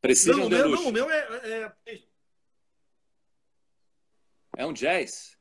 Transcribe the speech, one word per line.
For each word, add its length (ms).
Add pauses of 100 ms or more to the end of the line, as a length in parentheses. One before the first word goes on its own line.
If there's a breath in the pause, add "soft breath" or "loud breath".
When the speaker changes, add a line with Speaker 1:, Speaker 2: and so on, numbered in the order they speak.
Speaker 1:
Precision 360
Speaker 2:
Não, 100
o 20
meu, 140
Speaker 1:
Deluxe. 200
Speaker 2:
não, 60
o 40
meu 180
é, 160 (160)
é, 300 (140)
é 120 (2500)
Speaker 1:
É 80
um 80
jazz? 680